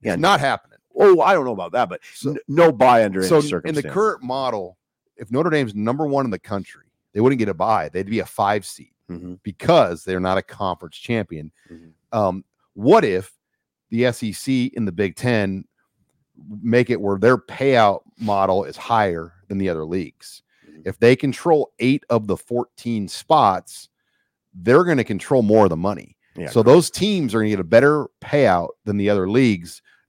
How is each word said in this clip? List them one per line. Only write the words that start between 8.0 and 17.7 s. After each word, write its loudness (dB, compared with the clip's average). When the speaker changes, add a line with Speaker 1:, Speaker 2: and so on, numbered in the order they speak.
Speaker 2:
be -4
a -6
five -2
seed -20
Speaker 1:
Mm-hmm. -14
Speaker 2:
because 0
they're -4
not -2
a -2
conference -10
champion. -8
Speaker 1:
Mm-hmm. -14
Speaker 2:
Um, -2
what 4
if -4
the -2
S -2
E -6
C -4
and -4
the -4
Big -4
Ten -4
make 2
it -2
where -2
their 4
payout 0